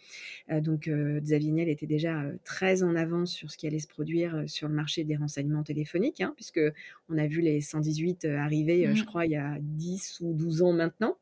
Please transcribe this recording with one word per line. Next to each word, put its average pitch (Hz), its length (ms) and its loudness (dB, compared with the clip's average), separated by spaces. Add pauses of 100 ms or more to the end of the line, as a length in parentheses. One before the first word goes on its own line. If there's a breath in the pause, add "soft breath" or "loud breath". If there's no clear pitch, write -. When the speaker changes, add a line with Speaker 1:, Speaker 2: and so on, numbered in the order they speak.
(520 loud breath)
Speaker 1:
Heu, 156 100 2
donc, 156 260 0
heu, 147 340 0
Xavier 151 300 2
Niel 165 180 2
était 151 180 -2
déjà, 151 360 0
heu, 143 200 -6
très 190 400 2
en 170 120 4
avance 170 380 0
sur 151 180 -12
ce - 60 -14
qui 160 100 -6
allait 151 120 -2
se 151 80 -8
produire, 165 500 -2
heu, 151 100 -4
sur 151 200 -6
le 151 80 0
marché 151 280 -2
des 151 120 0
renseignements 147 480 -2
téléphoniques, 151 580 -2
hein, 285 140 -2
puisqu'on - 800 -2
a 151 100 2
vu 156 140 0
les 151 200 4
cent 156 180 -4
dix-huit, 156 460 0
heu, 143 120 0
arriver, 151 500 4
heu, 139 80 4
je 214 80 2
Speaker 2:
Mmh. - 20 -2
Speaker 1:
crois, 170 200 0
il 160 80 2
y - 40 0
a 143 240 -4
dix 160 600 -6
ou 170 120 -2
douze 160 280 0
ans 180 120 6
maintenant. 170 480 0